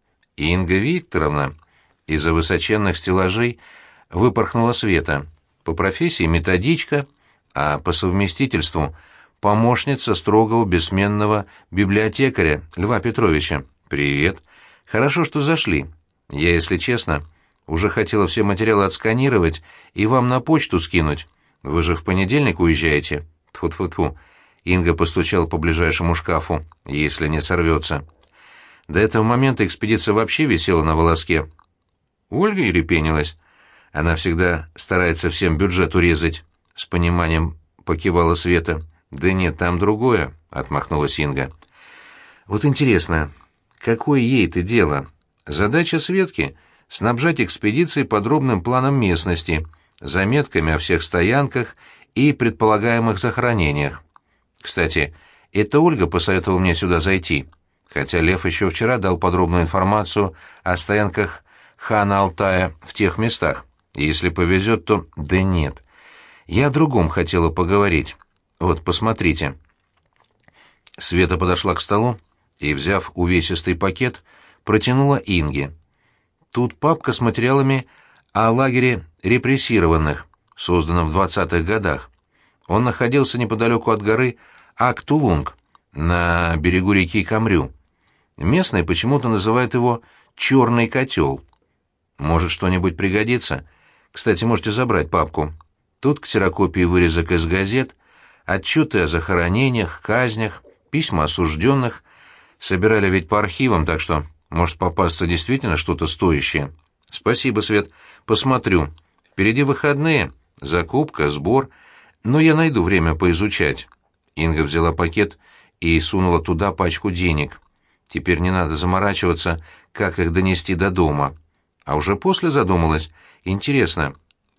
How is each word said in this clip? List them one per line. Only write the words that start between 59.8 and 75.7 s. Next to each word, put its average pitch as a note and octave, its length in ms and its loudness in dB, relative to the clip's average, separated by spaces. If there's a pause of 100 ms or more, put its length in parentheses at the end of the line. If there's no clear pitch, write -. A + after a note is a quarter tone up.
о F2+ 140 -2
стоянках G2+ 640 -2 (320)
хана G2+ 440 0
Алтая F#2 640 0
в - 120 -20
тех F2+ 240 0
местах. G#2+ 480 -2 (300)
И C#2+ 100 -2
если D#2 240 0
повезет, F#2+ 560 0
то..." G2+ 220 0 (100)
"Да D#2+ 240 0
нет, E2+ 420 0 (640)
я A2+ 200 2
о - 20 2
другом C3 400 2
хотела E2 400 0
поговорить. F2 680 0 (440)
Вот, E2 240 -2
посмотрите". E2+ 760 -2 (1400)
Света F2+ 400 0
подошла F2+ 360 0
к - 80 -4
столу A2 380 0 (400)
и, D2 140 -2
взяв F2 420 -2
увесистый F2 600 0
пакет, G2 480 -4 (400)
протянула C#3 520 2
Инге. D2+ 580 -2 (800)